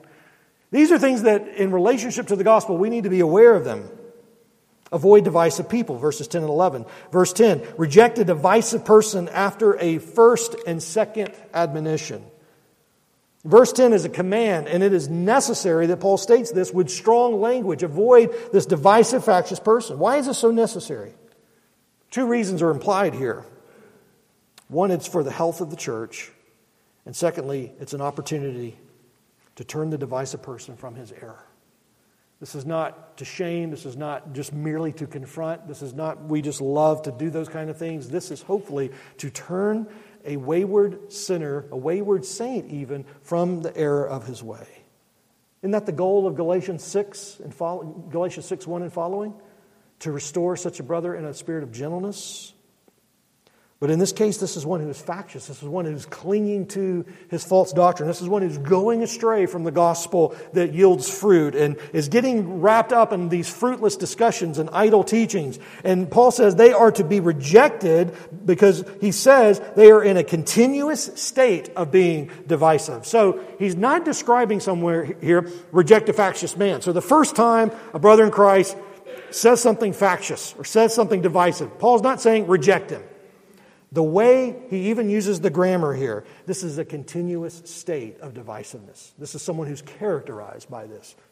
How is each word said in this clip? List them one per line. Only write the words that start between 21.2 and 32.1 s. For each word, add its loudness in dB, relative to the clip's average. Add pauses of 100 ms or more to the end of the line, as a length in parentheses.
Two -4
reasons -2
are 2
implied -2
here. -6 (1200)
One, -2
it's -4
for -4
the -6
health -6
of -10
the -14
church. -12 (720)
And -20
secondly, -6
it's -16
an -12
opportunity -10 (800)
to -18
turn -8
the -8
divisive -10
person -18
from -20
his -20
error. -20 (1000)